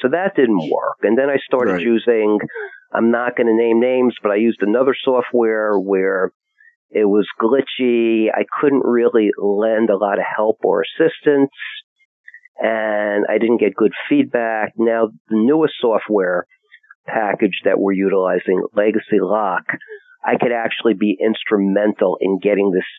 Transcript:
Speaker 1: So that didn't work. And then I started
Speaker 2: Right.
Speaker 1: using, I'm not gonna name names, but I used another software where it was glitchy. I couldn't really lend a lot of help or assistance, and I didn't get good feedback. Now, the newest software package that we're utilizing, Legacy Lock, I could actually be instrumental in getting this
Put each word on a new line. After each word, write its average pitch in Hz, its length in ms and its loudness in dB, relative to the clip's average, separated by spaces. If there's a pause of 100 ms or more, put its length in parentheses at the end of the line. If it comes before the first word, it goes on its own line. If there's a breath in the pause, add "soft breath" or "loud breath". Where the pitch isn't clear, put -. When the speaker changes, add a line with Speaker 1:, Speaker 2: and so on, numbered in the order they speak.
Speaker 1:
So 127 80 0
that 185 260 -2
didn't 104 340 2
work. - 340 -4
And 107 140 2
then 135 120 0
I 139 80 -2
started 123 360 0
Speaker 2:
Right. 87 80 -2
Speaker 1:
using, 110 580 2 (520 loud breath)
I'm 113 200 2
not 120 260 -2
gonna 117 160 2
name 113 260 2
names, 127 420 2
but 104 100 0
I 101 40 2
used 110 260 0
another 127 340 2 (100)
software 110 760 0
where 95 520 0 (580 soft breath)
it 107 160 2
was 101 220 2 (120)
glitchy. 117 920 0
I - 120 0 (140)
couldn't 139 240 2
really 117 540 2
lend 110 520 0
a 101 60 2
lot 101 220 0
of 92 80 -2
help 107 380 -2
or 92 180 2
assistance, 147 680 0 (1080 loud breath)
and 107 720 -2
I 107 80 0
didn't 113 200 2
get 101 180 0
good 107 180 2 (160)
feedback. 117 680 -2
Now, 113 320 0 (220)
the 110 80 0
newest 143 420 2
software 98 680 0 (600 soft breath)
package 104 600 -2
that 95 140 2
we're 98 120 0
utilizing, 92 720 0 (100)
Legacy 104 460 0
Lock, 95 460 -2 (580 loud breath)
I 123 140 -2
could 120 160 -2
actually 113 400 -2
be 101 260 0
instrumental 101 1040 0
in 95 180 0
getting 101 320 2
this 90 140 0 (140)